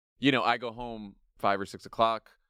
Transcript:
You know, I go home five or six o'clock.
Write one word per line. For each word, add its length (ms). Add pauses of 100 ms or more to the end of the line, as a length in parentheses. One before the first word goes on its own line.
(200)
You 120
know, 120
I 140
go 140
home 440 (220)
five 220
or 60
six 200
o'clock. 460 (180)